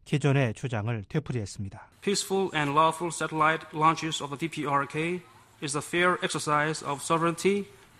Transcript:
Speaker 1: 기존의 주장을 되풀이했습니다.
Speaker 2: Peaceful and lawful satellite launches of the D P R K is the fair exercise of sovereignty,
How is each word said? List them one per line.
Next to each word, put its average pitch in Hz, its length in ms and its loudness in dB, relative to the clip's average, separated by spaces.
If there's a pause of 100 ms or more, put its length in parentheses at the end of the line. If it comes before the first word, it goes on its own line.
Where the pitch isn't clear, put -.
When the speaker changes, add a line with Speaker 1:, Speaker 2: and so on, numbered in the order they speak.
Speaker 1:
기존의 139 480 2
주장을 113 540 -4
되풀이했습니다. 113 800 -6 (140)
Speaker 2:
Peaceful 196 520 0
and 147 180 2
lawful 160 400 4
satellite 156 640 0
launches 156 480 2
of 139 160 -8
the 160 120 -4
D 156 120 -8
P 139 60 -2
R 139 200 2
K 170 340 -4 (400)
is 143 100 -6
the 143 100 -2
fair 175 400 2
exercise 151 640 0
of 143 160 -6
sovereignty, 170 640 2 (340)